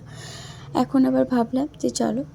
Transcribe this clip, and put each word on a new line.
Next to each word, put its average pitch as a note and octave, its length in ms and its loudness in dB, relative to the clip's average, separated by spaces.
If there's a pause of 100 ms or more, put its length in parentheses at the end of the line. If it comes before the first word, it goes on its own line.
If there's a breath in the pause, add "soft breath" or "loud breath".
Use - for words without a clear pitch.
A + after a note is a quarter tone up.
(760 loud breath)
এখন B3+ 300 4
আবার C4 200 4
ভাবলাম B3+ 420 0 (120)
যে B3+ 100 0
চলো A3+ 320 0 (140)